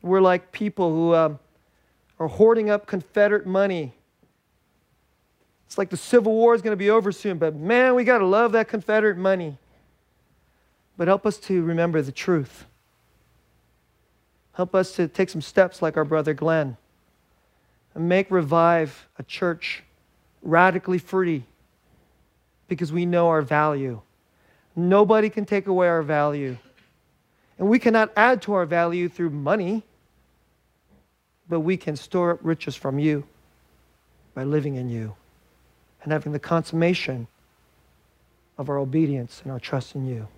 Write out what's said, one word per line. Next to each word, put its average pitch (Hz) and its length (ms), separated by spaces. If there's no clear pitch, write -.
We're 185 180
like 180 320
people 196 400
who, 165 220
um, 156 240
are 160 100
hoarding 220 420
up 208 160
Confederate 208 600
money. 185 460
It's - 120
like 196 120
the 185 60
Civil 220 360
War 233 220
is 226 80
gonna 214 140
be 196 140
over 214 220
soon, 185 260
but 156 180
man, 240 380
we 247 100
gotta 220 220
love 214 260
that 220 160
Confederate 214 480
money. 180 420
But 170 120
help 196 180
us 208 120
to 185 240
remember 165 400
the 135 100
truth. - 540
Help 180 220
us 185 220
to 165 120
take 185 220
some 156 120
steps - 400
like 156 140
our 156 80
brother 151 300
Glenn 151 420
and 165 140
make 190 220
Revive 165 760
a - 40
church - 600
radically 180 560
free 170 460
because 160 240
we 175 140
know 175 220
our 160 140
value. 139 580
Nobody 202 540
can 208 140
take 196 220
away 180 220
our 165 140
value. 147 540
And 190 100
we 240 100
cannot 226 380
add 226 260
to 208 120
our 180 120
value 170 420
through 170 220
money, 180 540
but 165 120
we 175 160
can 160 200
store 175 360
up 170 100
riches 156 320
from 139 240
you 147 260
by 135 80
living 143 320
in 123 140
you 113 260
and 147 100
having 151 200
the 147 80
consummation 165 880
of 135 100
our 143 100
obedience 139 640
and 135 80
our 123 80
trust - 340
in 135 120
you. 117 200